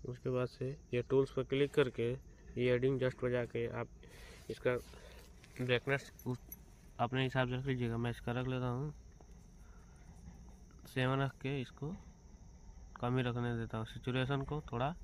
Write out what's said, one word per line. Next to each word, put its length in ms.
उसके 240
बाद 200
से 160
ये 80
tools 300
पर 140
click 280
करके 360
ये 160
adding 280
just 240
बजा 220
के 260
आप 160
इसका 260
ब्राइटनेस 540
उस 100
अपने 240
हिसाब 260
से 60
रख 120
लीजिएगा। 300
मैं 140
इसका 200
रख 160
लेता 200
हूँ 260
सेवन 340
रख 200
के 200
इसको 320
कम 200
ही 60
रखने 340
देता 200
हूँ। 80
Saturation 580
को 180
थोड़ा 220